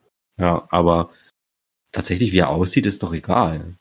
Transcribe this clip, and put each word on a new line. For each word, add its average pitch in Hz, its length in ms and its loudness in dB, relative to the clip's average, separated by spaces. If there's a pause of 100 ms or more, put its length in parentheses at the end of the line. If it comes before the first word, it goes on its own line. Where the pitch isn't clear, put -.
(380)
Ja, 87 320 0
aber 85 400 2 (840)
tatsächlich, 95 400 -2
wie 92 60 2
er 80 120 4
aussieht, 90 360 0
ist - 160 -4
doch 85 100 -6
egal. 82 680 -2